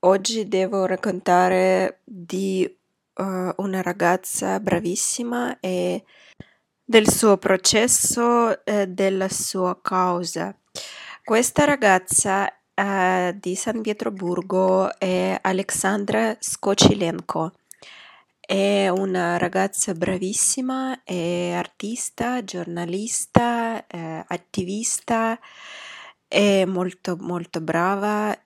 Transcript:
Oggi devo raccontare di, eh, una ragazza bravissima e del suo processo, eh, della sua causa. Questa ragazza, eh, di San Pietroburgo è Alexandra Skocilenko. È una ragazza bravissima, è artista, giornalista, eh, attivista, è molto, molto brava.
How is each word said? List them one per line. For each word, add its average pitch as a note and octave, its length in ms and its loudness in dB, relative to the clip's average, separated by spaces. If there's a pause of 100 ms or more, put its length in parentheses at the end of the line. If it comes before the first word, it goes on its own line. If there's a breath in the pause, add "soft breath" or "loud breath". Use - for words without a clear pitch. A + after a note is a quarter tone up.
Oggi G3 460 2
devo F#3+ 380 0
raccontare F#3 1160 2
di, F#3 600 -4
eh, - 920 -6
una F#3+ 260 -4
ragazza F#3 800 0
bravissima A3 1000 -2
e F3+ 440 -4 (840 loud breath)
del A3+ 240 6
suo G#3 280 6
processo, A#3 1300 2
eh, G#3 220 0
della F#3+ 440 0
sua F#3 520 -4
causa. F3+ 720 -2 (680 loud breath)
Questa A#3+ 420 2
ragazza, G3+ 880 2 (280)
eh, F#3 580 2
di F#3 160 -4
San A3 260 -4
Pietroburgo F#3+ 1160 0
è F#3 440 0
Alexandra G3+ 1000 0
Skocilenko. F3 1120 2 (840 loud breath)
È G3 500 2
una F3+ 480 0
ragazza F#3+ 560 0
bravissima, B3+ 1120 -2
è F3 480 -2
artista, A3 920 -6
giornalista, G3+ 1400 -2
eh, D#3+ 400 -10
attivista, A3+ 1120 -4 (880 loud breath)
è G3 380 4
molto, F3+ 540 -4
molto F3 420 -6
brava. G3 720 0 (120)